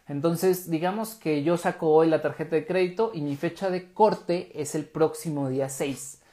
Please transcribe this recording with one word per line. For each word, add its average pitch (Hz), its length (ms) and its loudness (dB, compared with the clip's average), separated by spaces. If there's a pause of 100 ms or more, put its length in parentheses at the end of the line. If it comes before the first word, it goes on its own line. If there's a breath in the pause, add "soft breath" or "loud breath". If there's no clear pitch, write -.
Entonces, 170 640 0
digamos 185 460 -2
que 151 260 0
yo 170 140 2
saco 170 320 -2
hoy 160 200 8
la 156 140 4
tarjeta 160 320 -4
de 151 100 0
crédito 185 480 0
y 160 80 -8
mi 143 140 -4
fecha 170 340 -4
de 180 240 -4
corte 185 640 2
es 151 220 -6
el 151 80 -2
próximo 156 640 0
día 131 200 -2
seis. - 540 -8 (100)